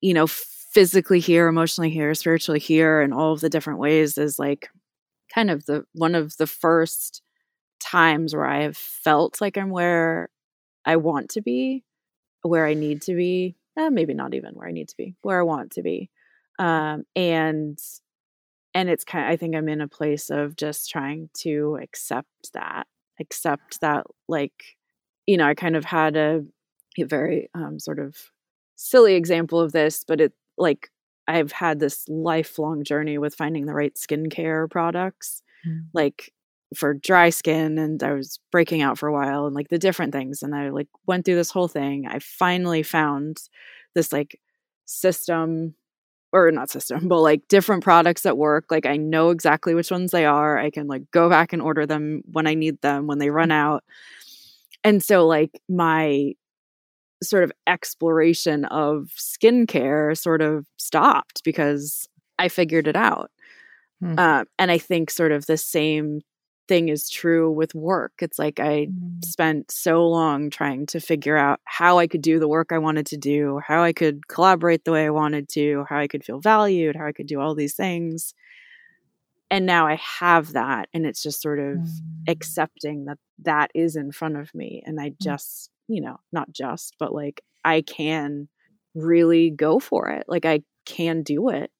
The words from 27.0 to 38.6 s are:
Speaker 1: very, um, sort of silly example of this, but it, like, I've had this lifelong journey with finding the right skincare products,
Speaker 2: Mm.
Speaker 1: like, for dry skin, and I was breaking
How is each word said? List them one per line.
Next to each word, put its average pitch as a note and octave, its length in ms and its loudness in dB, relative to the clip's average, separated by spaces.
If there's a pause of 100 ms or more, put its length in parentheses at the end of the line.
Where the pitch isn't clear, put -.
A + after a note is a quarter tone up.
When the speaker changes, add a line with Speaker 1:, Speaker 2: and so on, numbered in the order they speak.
Speaker 1:
very, D3+ 500 -2
um, D#3 260 -10
sort D3+ 180 -8
of D3 180 -10 (600)
silly A3+ 380 8
example E3+ 460 2
of D#3+ 120 0
this, D#3 340 2
but D#3 140 0
it, D#3 120 4 (260)
like, D#3 320 0 (380)
I've D#3 240 0
had D#3 280 -2
this C#3+ 280 -4
lifelong D#3+ 760 -4
journey D3 340 -2
with D3 160 -4
finding D3+ 320 -4
the D3 80 -8
right D3 200 -2
skincare D#3+ 760 -4
products, F3 720 -4 (240)
Speaker 2:
Mm. D#3+ 280 -8
Speaker 1:
like, D3 380 -2 (440)
for D3 180 0
dry F3 360 6
skin, D#3 480 -2
and D#3 240 -2
I C#3+ 120 -2
was C#3 260 -8 (120)
breaking E3 300 2